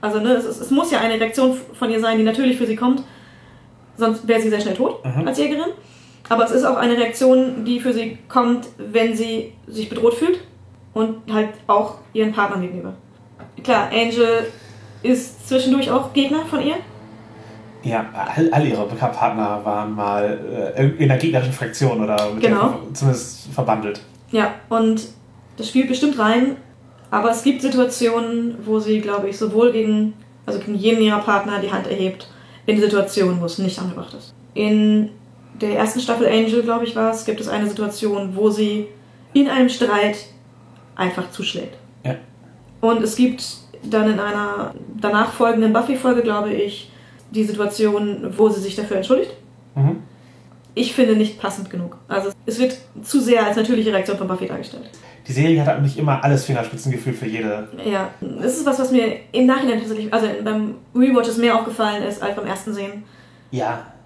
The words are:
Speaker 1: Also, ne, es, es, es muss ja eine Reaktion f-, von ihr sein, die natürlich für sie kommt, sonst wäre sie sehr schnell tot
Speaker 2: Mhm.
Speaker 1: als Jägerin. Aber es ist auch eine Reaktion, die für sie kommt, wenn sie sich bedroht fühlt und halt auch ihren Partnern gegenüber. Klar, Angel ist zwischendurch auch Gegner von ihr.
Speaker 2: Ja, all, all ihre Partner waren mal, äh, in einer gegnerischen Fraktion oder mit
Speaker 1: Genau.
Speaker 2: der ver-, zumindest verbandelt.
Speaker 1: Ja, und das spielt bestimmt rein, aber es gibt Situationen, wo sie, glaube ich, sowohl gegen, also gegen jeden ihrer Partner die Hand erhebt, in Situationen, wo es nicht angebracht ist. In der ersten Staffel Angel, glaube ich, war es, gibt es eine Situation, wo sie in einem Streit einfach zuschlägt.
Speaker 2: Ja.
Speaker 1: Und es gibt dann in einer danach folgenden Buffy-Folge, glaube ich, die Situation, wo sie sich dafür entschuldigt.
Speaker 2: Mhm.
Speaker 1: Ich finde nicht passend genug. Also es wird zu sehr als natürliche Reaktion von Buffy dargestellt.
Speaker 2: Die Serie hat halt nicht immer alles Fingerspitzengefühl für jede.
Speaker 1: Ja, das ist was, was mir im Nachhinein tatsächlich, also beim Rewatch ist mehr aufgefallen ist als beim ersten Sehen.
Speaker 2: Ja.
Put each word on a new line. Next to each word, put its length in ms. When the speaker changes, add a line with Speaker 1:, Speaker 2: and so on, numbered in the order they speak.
Speaker 1:
Also, 180
ne, 140
es, 100
es, 160
es 100
muss 200
ja 100
eine 180
Reaktion 340
f-, 120
von 120
ihr 100
sein, 180
die 60
natürlich 340
für 80
sie 100
kommt, 260
sonst 320
wäre 140
sie 80
sehr 100
schnell 140
tot 280
Speaker 2:
Mhm. 240
Speaker 1:
als 120
Jägerin. 320
Aber 160
es 60
ist 140
auch 120
eine 220
Reaktion, 680
die 160
für 140
sie 240
kommt, 380
wenn 400
sie 360
sich 220
bedroht 260
fühlt 260
und 240
halt 160
auch 280
ihren 200
Partnern 280
gegenüber. 320
Klar, 280
Angel 560
ist 460
zwischendurch 420
auch 220
Gegner 320
von 180
ihr. 120
Speaker 2:
Ja, 240
all, 180
all 140
ihre 200
Partner 800
waren 300
mal, 800
äh, 100
in 140
einer 100
gegnerischen 320
Fraktion 500
oder 280
mit 120
Speaker 1:
Genau. 180
Speaker 2:
der 100
ver-, 240
zumindest 580
verbandelt. 480
Speaker 1:
Ja, 240
und 320
das 100
spielt 200
bestimmt 300
rein, 380
aber 200
es 120
gibt 180
Situationen, 1040
wo 160
sie, 220
glaube 260
ich, 80
sowohl 360
gegen, 420
also 140
gegen 140
jeden 280
ihrer 180
Partner 400
die 100
Hand 160
erhebt, 400
in 160
Situationen, 640
wo 20
es 140
nicht 200
angebracht 360
ist. 180
In 560
der 160
ersten 240
Staffel 260
Angel, 360
glaube 240
ich, 100
war 140
es, 160
gibt 140
es 80
eine 200
Situation, 640
wo 140
sie 380
in 140
einem 200
Streit 480
einfach 340
zuschlägt. 460
Speaker 2:
Ja. 120
Speaker 1:
Und 220
es 120
gibt 300
dann 280
in 80
einer 560
danach 340
folgenden 420
Buffy-Folge, 480
glaube 300
ich, 380
die 140
Situation, 920
wo 120
sie 120
sich 160
dafür 220
entschuldigt. 340
Speaker 2:
Mhm. 240
Speaker 1:
Ich 200
finde 220
nicht 240
passend 300
genug. 280
Also 220
es 120
wird 180
zu 180
sehr 260
als 100
natürliche 360
Reaktion 260
von 100
Buffy 180
dargestellt. 420
Speaker 2:
Die 60
Serie 280
hat 80
halt 140
nicht 160
immer 240
alles 220
Fingerspitzengefühl 680
für 140
jede. 420
Speaker 1:
Ja, 260
das 380
ist 80
was, 120
was 140
mir 240
im 140
Nachhinein 340
tatsächlich, 320
also 160
beim 300
Rewatch 340
ist 100
mehr 180
aufgefallen 480
ist 180
als 140
beim 100
ersten 280
Sehen. 300
Speaker 2:
Ja. 360